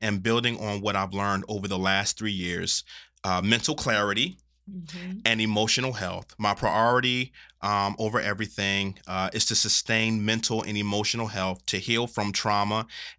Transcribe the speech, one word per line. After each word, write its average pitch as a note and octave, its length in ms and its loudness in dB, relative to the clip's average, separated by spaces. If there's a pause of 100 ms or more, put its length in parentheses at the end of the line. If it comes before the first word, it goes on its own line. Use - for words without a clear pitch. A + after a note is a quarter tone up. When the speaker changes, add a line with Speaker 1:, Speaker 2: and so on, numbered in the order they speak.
Speaker 1:
and G#2 200 0
building A#2 380 2
on G#2 220 -4
what G2+ 160 0
I've F#2+ 160 -2
learned G2 340 0
over G2+ 200 -4
the F#2+ 120 -2
last F#2+ 400 2
three G#2+ 140 -2
years. F2 500 -2 (400)
Uh, F2+ 180 2
mental A2+ 320 2
clarity A2 640 0 (320)
Speaker 2:
Mm-hmm. F3+ 560 -10
Speaker 1:
and A2+ 140 4
emotional A2 540 2
health. F2+ 460 -6
My G#2 160 2
priority, B2 800 2 (280)
um, G2+ 380 2
over A2 200 2
everything, G2 840 -2
uh, F#2 260 -2
is G#2 140 0
to A2 100 0
sustain A2 720 2
mental A2+ 380 0
and G#2+ 120 -4
emotional G#2 520 -2
health, F#2+ 400 -4
to G2+ 100 -2
heal A#2 300 0
from G2+ 240 -2
trauma, G#2 560 0 (320)